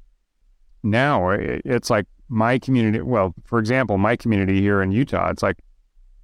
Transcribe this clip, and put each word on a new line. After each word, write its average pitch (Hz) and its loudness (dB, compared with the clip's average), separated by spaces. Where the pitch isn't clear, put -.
now 113 0
i-, - -4
it's 120 -2
like 104 2
my 117 0
community, 117 0
well, 98 0
for 117 -2
example, 110 0
my 107 2
community 98 0
here 101 2
in 95 0
Utah, 98 0
it's - -4
like, 101 0